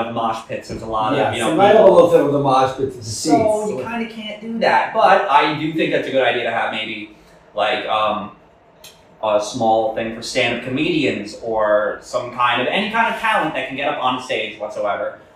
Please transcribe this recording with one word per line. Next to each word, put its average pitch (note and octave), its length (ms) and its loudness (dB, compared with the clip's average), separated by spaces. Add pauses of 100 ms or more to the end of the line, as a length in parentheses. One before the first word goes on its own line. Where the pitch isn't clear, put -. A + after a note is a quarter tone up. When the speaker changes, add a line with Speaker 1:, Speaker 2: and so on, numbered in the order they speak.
Speaker 1:
of A#2 100 -8
mosh A2+ 340 -4
pits, - 200 -10
there's A2+ 140 -10
a A2+ 40 -10
lot A2 260 -2
of, C#3 60 0
Speaker 2:
Yeah, - 140 0
Speaker 1:
you A#2 80 -4
Speaker 2:
so - 100 0
Speaker 1:
know, D#3+ 60 0
Speaker 2:
might G3 120 6
have G#3+ 80 8
a - 80 8
Speaker 1:
people. F3+ 100 8
Speaker 2:
little E3+ 160 8
bit E3 160 6
of C#3+ 60 0
the C#3 80 2
mosh C3+ 360 2
pits C3 200 -4
of A2 80 -14
the A2 60 -10
Speaker 1:
So G#3+ 560 0
Speaker 2:
seats. G3 120 -4
Speaker 1:
you - 100 -6
kinda A3+ 240 -8
can't G#3+ 280 -14
do A3+ 180 -8
that, - 340 2
but G3 380 4
I D#3 280 2
do D#3+ 140 -4
think D#3+ 200 0
that's - 160 -2
a - 20 -6
good C3 160 2
idea A#2+ 180 0
to A#2 60 -2
have A2+ 220 -2
maybe, G#2+ 440 -8 (380)
like, A2+ 320 -2
um, G#2 500 -2 (840)
a G#2+ 180 2
small A2+ 540 0
thing A2+ 200 -6
for A2+ 60 -12
stand-up - 440 -2
comedians C3 800 -2
or G#2+ 600 0
some - 320 -6
kind B2+ 260 0
of, - 80 -2
any G#3 220 0
kind A3+ 240 0
of - 60 -8
talent G3+ 340 0
that C3 140 -6
can C3+ 80 -10
get C#3+ 120 -4
up - 140 -4
on B2+ 180 -2
stage G#2+ 400 -6
whatsoever. G#2 600 -6 (160)